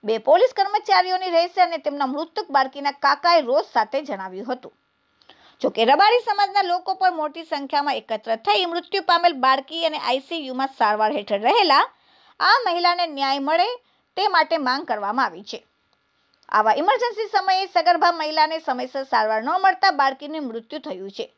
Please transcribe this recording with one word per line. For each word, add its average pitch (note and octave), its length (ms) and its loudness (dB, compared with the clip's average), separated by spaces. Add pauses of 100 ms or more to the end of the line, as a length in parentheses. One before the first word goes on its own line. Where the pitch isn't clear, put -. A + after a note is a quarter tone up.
બે G#3+ 140 0
પોલીસ F4+ 380 4
કર્મચારીઓની F#4 760 0
રહેશે F4 280 2
અને E4+ 160 0
તેમના C#4+ 340 -4
મૃતક D#4+ 380 -6
બાળકીના C#4 420 0 (120)
કાકાએ D4+ 460 2
રોષ D4+ 240 0
સાથે A3+ 280 0
જણાવ્યું G3 460 -10
હતું. - 240 -8 (880)
જો - 100 0
કે A3+ 200 0
રબારી G#4+ 340 4
સમાજના G4+ 460 0
લોકો F#4 240 -2
પણ F#4 260 0
મોટી D4+ 300 -6
સંખ્યામાં C#4+ 500 -4
એકત્ર A3+ 360 -6
થઈ G4 300 0
મૃત્યુ F4 440 -4
પામેલ E4+ 340 2
બાળકી C#4 420 0
અને D#4 120 -4
આઈ C4 300 -4
સી E4 180 -8
યુમાં C4 320 -6
સારવાર G#3+ 340 2
હેઠળ G3+ 380 -4
રહેલા F#4+ 340 4 (560)
આ G4 160 4 (100)
મહિલાને F4 400 0
ન્યાય C#4 420 -2
મળે F4 220 2 (460)
તે G4+ 120 0
માટે E4 300 2
માંગ C4+ 260 -2
કરવામાં A3 420 -2
આવી F3+ 260 -12
છે. - 80 -12 (880)
આવા G#3+ 320 2
ઇમરજન્સી A4 540 -2
સમયે F#4+ 320 0
સગર્ભા F4 540 2
મહિલાને D#4 380 0
સમયસર C4+ 540 -6
સારવાર A3 300 0
ન C#4 100 -4 (100)
મળતા F#4 380 2
બાળકીનું C#4 480 -2
મૃત્યુ A#3 380 -10
થયું F#3+ 320 -12
છે - 200 -10